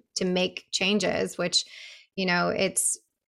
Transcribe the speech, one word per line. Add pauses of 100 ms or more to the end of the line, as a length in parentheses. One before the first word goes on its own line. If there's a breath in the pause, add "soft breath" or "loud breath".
(160)
to
make
changes,
which, (500 loud breath)
you
know,
it's, (300)